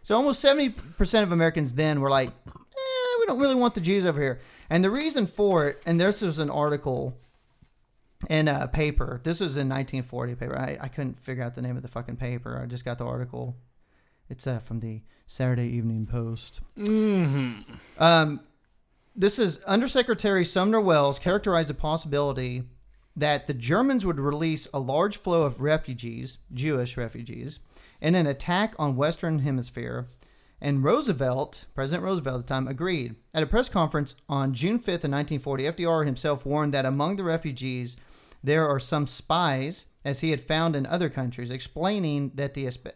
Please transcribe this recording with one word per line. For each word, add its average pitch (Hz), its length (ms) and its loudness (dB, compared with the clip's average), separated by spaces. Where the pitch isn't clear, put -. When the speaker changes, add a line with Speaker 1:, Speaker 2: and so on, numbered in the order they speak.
Speaker 1:
So 208 120 2
almost 277 240 2
seventy 277 300 6
percent - 540 2
of 175 80 2
Americans 165 420 2
then 151 280 2
were 139 80 2
like, 135 200 4
"Eh, 508 880 -6
we 466 60 4
don't 277 140 -2
really 269 160 4
want 247 200 4
the 190 60 -2
Jews 180 240 2
over 151 160 2
here." 131 180 -2
And 170 140 4
the 190 60 4
reason 285 380 0
for 185 400 2
it, - 180 -6
and 170 140 2
this 202 220 4
was 160 180 -2
an 147 100 -2
article 143 680 -2
in 156 180 4
a 139 200 0
paper. 147 560 -2
This 165 160 -4
was 156 180 -2
in 139 100 -2
nineteen 131 360 -4
forty 123 320 -6
paper. 131 220 -6
I, 135 240 -6
I 139 60 -10
couldn't 127 320 -8
figure 127 240 -8
out 123 120 -8
the 123 60 -10
name 123 140 -6
of 127 80 -10
the 120 60 -14
fucking 120 280 -10
paper. 120 440 -6
I 127 40 -8
just 123 200 -10
got 120 120 -6
the 120 80 -6
article. 123 500 -6
It's, - 160 -12
uh, 123 140 -4
from 113 220 -8
the 110 220 -10
Saturday 123 440 0
Evening 113 360 -2
Post. 113 540 -6
Speaker 2:
Mm-hmm. 185 840 2
Speaker 1:
Um, 160 440 6
this 202 240 2
is 180 240 2
Undersecretary 220 800 2
Sumner 202 380 2
Wells 147 360 4
characterized 180 520 2
the 147 40 -4
possibility 139 880 -2
that 147 320 0
the 147 60 -2
Germans 190 520 2
would 160 140 0
release 151 540 -2
a 143 60 -2
large 151 380 0
flow 170 260 2
of 123 180 -2
refugees, 127 760 -2
Jewish 127 440 -2
refugees, 120 640 -10
in 165 140 4
an 165 120 4
attack 180 500 0
on 143 200 0
Western 160 420 0
Hemisphere. 123 680 -4
And 143 240 0
Roosevelt, 143 920 0
President 147 300 -4
Roosevelt 139 380 -2
at 120 60 -10
the 139 60 -4
time, 131 140 -2
agreed. 127 480 -4
At 160 100 2
a 147 40 0
press 240 220 2
conference 156 460 0
on 139 260 0
June 185 260 0
fifth 175 260 -4
of 143 60 0
nineteen 143 280 -2
forty, 135 280 -2
F 165 100 -2
D 170 80 -2
R 165 180 4
himself 143 420 -2
warned 147 280 0
that 135 120 2
among 143 300 0
the 196 80 -4
refugees 131 720 -4
there 151 240 4
are 139 120 2
some 147 280 0
spies, 160 800 -2
as 139 160 -2
he 160 100 0
had 143 100 0
found 160 340 2
in 135 100 -2
other 170 240 0
countries, 120 420 -6
explaining 151 840 -2
that 139 200 -4
the 135 100 -6
espe-, - 300 -10